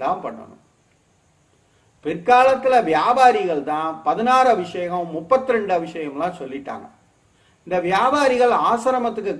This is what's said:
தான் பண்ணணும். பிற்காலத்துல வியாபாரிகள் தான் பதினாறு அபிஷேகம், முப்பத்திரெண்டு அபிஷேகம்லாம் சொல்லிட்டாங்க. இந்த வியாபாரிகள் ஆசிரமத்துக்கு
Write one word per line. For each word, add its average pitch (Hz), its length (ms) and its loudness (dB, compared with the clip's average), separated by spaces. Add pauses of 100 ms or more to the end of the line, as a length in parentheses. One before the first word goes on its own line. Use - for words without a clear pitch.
தான் 170 220 -4
பண்ணணும். 113 360 -14 (1400)
பிற்காலத்துல 254 720 2 (140)
வியாபாரிகள் 196 800 2
தான் 156 180 -4 (160)
பதினாறு 240 480 2
அபிஷேகம், 175 600 -6
முப்பத்திரெண்டு 226 600 0
அபிஷேகம்லாம் 165 640 -6
சொல்லிட்டாங்க. 127 480 -12 (800)
இந்த 180 100 -2 (120)
வியாபாரிகள் 247 640 2 (180)
ஆசிரமத்துக்கு 233 680 -2